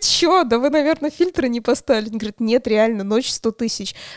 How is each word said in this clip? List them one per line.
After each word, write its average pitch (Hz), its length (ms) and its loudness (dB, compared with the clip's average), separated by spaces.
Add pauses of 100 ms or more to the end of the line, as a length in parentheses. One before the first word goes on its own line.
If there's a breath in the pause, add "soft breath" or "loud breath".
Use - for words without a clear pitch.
"Чё? 349 400 2
Да 233 160 0
вы, 269 120 2
наверное, 302 400 2
фильтры 339 380 0
не 240 120 -2
поставили". 220 500 0
Он 220 80 -6
говорит: 208 220 -8
"Нет, 233 260 2
реально, 220 380 2
ночь 214 260 -2
сто - 220 -2
тысяч". 220 420 -6 (220 loud breath)